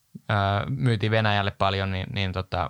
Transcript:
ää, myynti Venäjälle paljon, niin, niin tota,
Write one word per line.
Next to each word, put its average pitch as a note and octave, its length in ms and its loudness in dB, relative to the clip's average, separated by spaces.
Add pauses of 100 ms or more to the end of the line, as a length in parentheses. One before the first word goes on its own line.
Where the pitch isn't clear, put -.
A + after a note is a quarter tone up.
(300)
ää, G2+ 360 2
myynti A#2 460 0
Venäjälle G#2 400 2
paljon, G2 400 0
niin, F#2+ 220 -4
niin G2 180 -2
tota, F2+ 380 -4